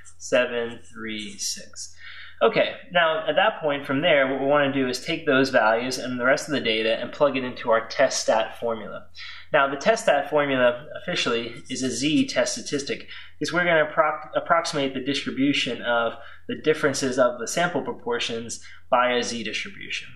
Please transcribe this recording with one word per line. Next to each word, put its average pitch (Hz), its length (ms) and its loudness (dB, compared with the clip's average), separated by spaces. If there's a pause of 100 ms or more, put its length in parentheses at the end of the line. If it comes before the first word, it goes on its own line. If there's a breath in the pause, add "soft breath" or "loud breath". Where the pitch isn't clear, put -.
(180 loud breath)
seven 117 600 0 (140)
three 107 460 -8
six. - 580 -10 (460 loud breath)
Okay, - 320 2 (180)
now 160 340 2
at 151 100 0
that 165 260 2
point 139 240 -2
from 139 160 0
there, 147 240 6
what 135 140 -2
we 135 60 0
wanna 143 260 4
do 135 140 2
is 123 160 -4
take 165 220 -4
those 135 240 4
values 120 480 4
and 123 240 -6
the 120 40 -2
rest 139 220 4
of 151 60 -4
the 123 80 0
data 110 380 2
and 123 140 -6
plug 135 260 2
it 123 60 -2
into 123 260 -4
our 113 160 4
test - 340 2
stat 113 400 0
formula. 110 460 -6 (480 loud breath)
Now 139 120 6
the 139 100 -2
test 220 260 2
stat 143 260 2
formula 131 580 2 (160)
officially 120 520 -2 (160)
is 131 120 -4
a 127 80 0
z-test 131 600 0
statistic 123 560 -6 (300 loud breath)
because 147 140 -4
we're 175 120 2
gonna 160 220 4
appro-, 156 500 0
approximate 143 560 2
the 131 80 -4
distribution 131 840 0
of 117 320 2 (340 loud breath)
the 123 80 -4
differences 135 600 2
of 123 200 4
the 113 100 -6
sample 170 340 0
proportions 120 800 -4 (280 loud breath)
by 123 220 4
a 120 100 2
z 113 200 -4
distribution. 98 720 -8